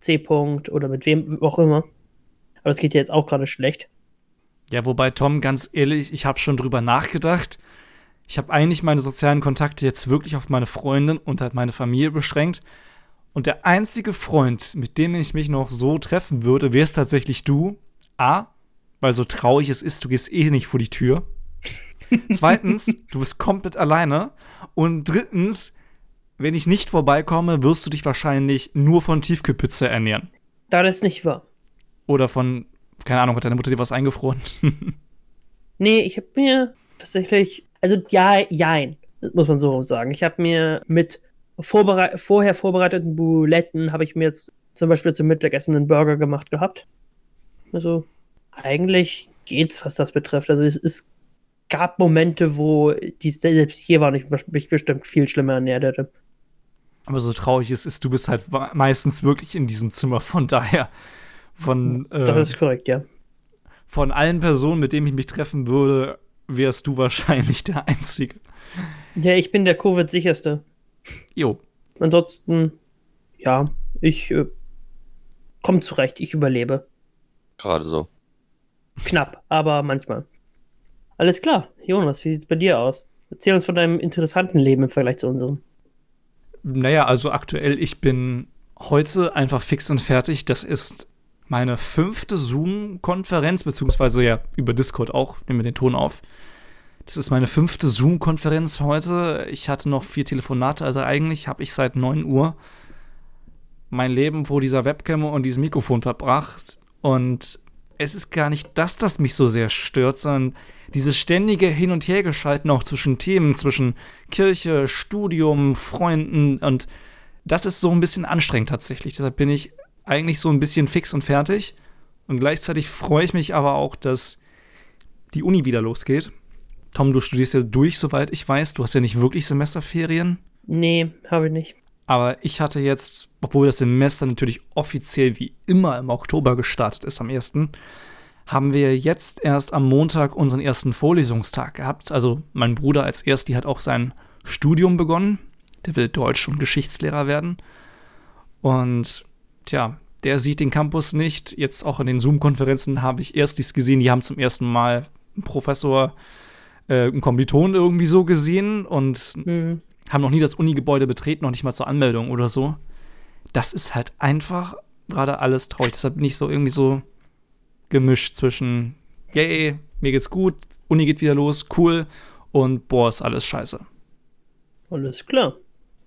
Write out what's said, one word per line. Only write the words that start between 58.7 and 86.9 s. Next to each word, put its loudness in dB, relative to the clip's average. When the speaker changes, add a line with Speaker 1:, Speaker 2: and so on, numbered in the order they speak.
Speaker 2:
meistens 2
wirklich 0
in -2
diesem -4
Zimmer. -2
Von -2
daher, 0
von, -2
Speaker 1:
Das 0
Speaker 2:
äh, 4
Speaker 1:
ist -2
korrekt, 0
ja. 0
Speaker 2:
von 0
allen 2
Personen, 2
mit 0
denen 0
ich -2
mich -4
treffen -6
würde, 2
wärst -2
du -2
wahrscheinlich 0
der -6
Einzige. -2
Speaker 1:
Ja, 4
ich 2
bin 4
der 6
covid-sicherste. 0
Speaker 2:
Jo. -2
Speaker 1:
Ansonsten, 2
ja, 2
ich, 0
äh, 0
komm 2
zurecht, -2
ich -10
überlebe. 0
Speaker 3:
Gerade -2
so. -2
Speaker 1:
Knapp, -2
aber 0
manchmal. -6
Alles -2
klar, -2
Jonas, -2
wie -2
sieht's -8
bei -2
dir 2
aus? -4
Erzähl 2
uns 2
von -2
deinem 2
interessanten 0
Leben 4
im 0
Vergleich 0
zu -4
unserem. -4
Speaker 2:
Naja, 2